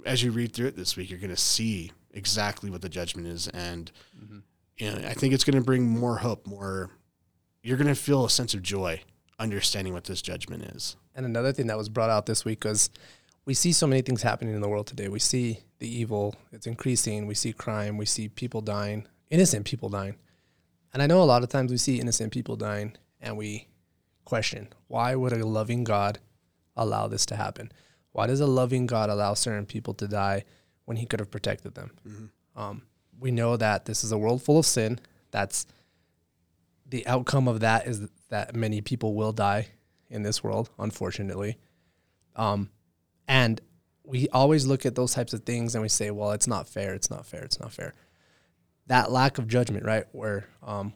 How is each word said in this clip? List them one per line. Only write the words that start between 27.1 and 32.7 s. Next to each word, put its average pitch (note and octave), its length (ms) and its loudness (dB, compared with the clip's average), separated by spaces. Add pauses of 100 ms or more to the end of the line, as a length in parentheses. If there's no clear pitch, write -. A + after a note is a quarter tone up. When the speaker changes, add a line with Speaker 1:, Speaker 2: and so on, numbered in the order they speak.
Speaker 2:
to A2 80 0
happen? G#2+ 360 -6 (400)
Why G#2+ 160 0
does C3 140 2
a D3 60 2
loving B2+ 380 4
God A2 240 2
allow G#2 240 2
certain G#2 320 -2
people G#2+ 300 -8
to G#2 120 -6
die G2 360 0 (420)
when A2+ 120 -6
he A#2 100 -4
could G#2+ 120 -2
have G#2 120 -8
protected G2+ 440 -6
them?" F#2+ 160 -14 (160)
Speaker 1:
Mm-hmm. G#2+ 540 -18
Speaker 2:
Um, G#2+ 220 -10 (360)